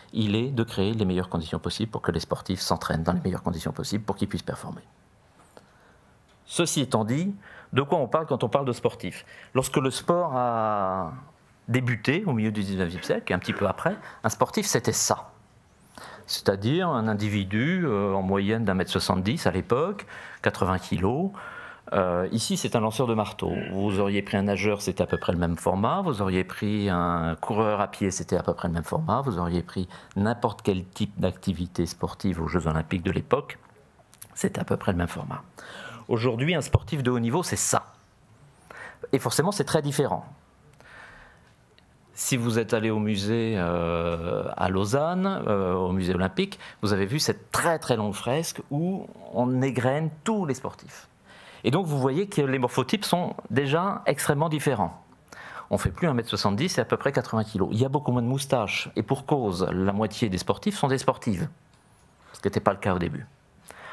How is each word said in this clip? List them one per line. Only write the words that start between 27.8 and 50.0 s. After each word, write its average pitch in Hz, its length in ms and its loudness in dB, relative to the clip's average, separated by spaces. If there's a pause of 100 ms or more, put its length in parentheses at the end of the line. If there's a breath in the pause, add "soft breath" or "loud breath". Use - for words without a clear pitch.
à 101 60 2
pied, 95 240 0
c'était 90 260 -2
à 82 60 2
peu 87 120 2
près - 120 -6
le 85 80 0
même 82 80 0
format. 85 380 0
Vous 127 180 -2
auriez 85 240 0
pris 90 260 -6 (280 loud breath)
n'importe 107 460 0
quel 92 220 0
type - 360 -6
d'activité 90 640 -2
sportive 87 560 -4
aux 80 60 -2
Jeux 80 180 0
Olympiques 80 380 0
de 90 80 0
l'époque, - 480 0 (760)
c'était - 240 -2
à 185 60 -2
peu 95 120 0
près - 140 -2
le 87 80 2
même 85 80 2
format. - 360 -6 (680 loud breath)
Aujourd'hui, 123 480 0
un 147 40 0
sportif - 440 2
de 127 80 4
haut 120 80 4
niveau, 123 240 2
c'est - 100 -2
ça. - 380 0 (1200 loud breath)
Et 131 80 4
forcément, 147 320 2
c'est 156 100 0
très 156 180 2
différent. 139 440 0 (1900 loud breath)
Si - 220 0
vous 117 220 2
êtes 113 160 0
allé 110 160 4
au 110 80 2
musée, 107 580 0
euh, 85 1000 0
à 92 140 0
Lausanne, 139 540 2 (220)
euh, 98 280 0
au 92 180 0
musée 92 200 0
olympique, 95 460 -2 (240 loud breath)
vous 101 100 2
avez 98 140 2
vu 139 140 -2
cette - 320 -2
très 160 260 2
très 127 180 2
longue 104 180 0
fresque - 460 -2 (120)
où 170 340 -2 (260)
on 127 300 2
égrène 135 480 2 (140)